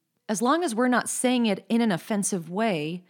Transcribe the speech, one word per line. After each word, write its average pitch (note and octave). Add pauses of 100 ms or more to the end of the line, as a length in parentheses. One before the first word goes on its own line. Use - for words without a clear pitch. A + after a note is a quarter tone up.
(280)
As G#3+
long C#4+
as C#4+
we're B3
not B3
saying B3
it G3
in A#3
an A3+
offensive F#3+
way F3+